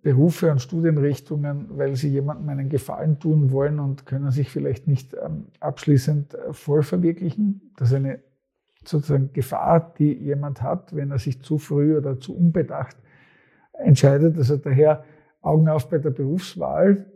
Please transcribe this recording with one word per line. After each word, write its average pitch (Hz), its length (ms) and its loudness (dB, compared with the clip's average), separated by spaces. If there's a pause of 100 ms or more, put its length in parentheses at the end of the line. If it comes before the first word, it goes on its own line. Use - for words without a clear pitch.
Berufe 151 500 2
und 135 80 0
Studienrichtungen, 147 1080 -2 (100)
weil 139 180 -2
sie 143 140 -2
jemandem 147 400 -4
einen 139 180 -6
Gefallen 143 520 -4
tun 151 320 2
wollen 147 280 0
und 139 280 -6
können 135 240 -4
sich 135 180 -2
vielleicht 139 380 -6
nicht, - 260 -2
ähm, - 340 -10 (120)
abschließend, 143 760 0
äh, 127 180 -10
voll 147 300 0
verwirklichen. 180 960 -2
Das 123 140 2
ist 139 40 2
eine 135 240 -4 (640)
sozusagen 143 500 0
Gefahr, 165 640 0
die 147 160 2
jemand 143 480 -6
hat, 165 340 -6
wenn 143 160 -4
er 139 80 -2
sich - 220 -6
zu 156 160 -4
früh 147 380 0
oder 135 240 -4
zu - 160 -14
unbedacht 160 600 0 (760)
entscheidet. 143 640 4
Also 143 200 2
daher 151 460 2 (380)
Augen 156 280 4
auf 156 200 -2
bei 160 100 0
der 151 100 -2
Berufswahl 156 960 0 (100)